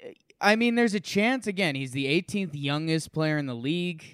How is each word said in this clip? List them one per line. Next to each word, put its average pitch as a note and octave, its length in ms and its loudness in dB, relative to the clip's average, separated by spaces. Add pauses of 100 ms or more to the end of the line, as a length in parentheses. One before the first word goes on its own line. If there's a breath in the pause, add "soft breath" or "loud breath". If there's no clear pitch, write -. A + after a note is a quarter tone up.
(400)
I G3+ 140 6
mean, A#3 200 2
there's A#3 200 4
a G#3 60 0
chance. A3 460 0
Again, F#3 280 0
he's C3+ 180 -4
the C3+ 140 -2
eighteenth F3 480 0
youngest D3+ 580 -2
player D#3 260 0
in C#3+ 80 -2
the B2+ 80 -6
league. E3 600 -4